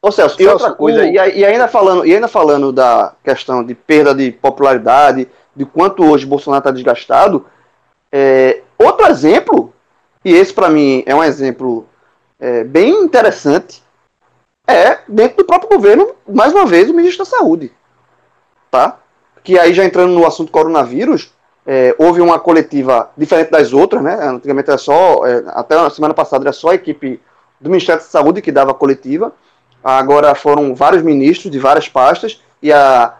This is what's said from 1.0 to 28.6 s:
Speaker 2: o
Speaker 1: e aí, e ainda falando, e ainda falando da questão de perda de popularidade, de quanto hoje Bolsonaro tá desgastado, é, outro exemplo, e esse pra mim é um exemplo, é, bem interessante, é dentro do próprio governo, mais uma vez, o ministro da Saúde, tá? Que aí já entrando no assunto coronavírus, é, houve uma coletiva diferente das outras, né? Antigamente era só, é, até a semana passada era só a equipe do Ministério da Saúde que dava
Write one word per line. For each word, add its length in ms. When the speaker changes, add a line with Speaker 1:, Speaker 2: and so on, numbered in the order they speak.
Speaker 2:
o 40
Speaker 1:
e 140
aí, 200
e 40
ainda 240
falando, 380
e 100
ainda 140
falando 420
da 420
questão 380
de 140
perda 400
de 160
popularidade, 960
de 120
quanto 400
hoje 200
Bolsonaro 380
tá 80
desgastado, 760
é, 520
outro 280
exemplo, 680
e 100
esse 200
pra 160
mim 360
é 80
um 100
exemplo, 600
é, 240
bem 400
interessante, 800
é 420
dentro 300
do 80
próprio 260
governo, 400
mais 280
uma 120
vez, 240
o 40
ministro 320
da 40
Saúde, 420
tá? 300
Que 140
aí 160
já 100
entrando 300
no 140
assunto 240
coronavírus, 800
é, 320
houve 240
uma 160
coletiva 800
diferente 320
das 240
outras, 300
né? 180
Antigamente 480
era 80
só, 480
é, 220
até 280
a 140
semana 240
passada 300
era 100
só 160
a 60
equipe 440
do 100
Ministério 320
da 60
Saúde 360
que 80
dava 240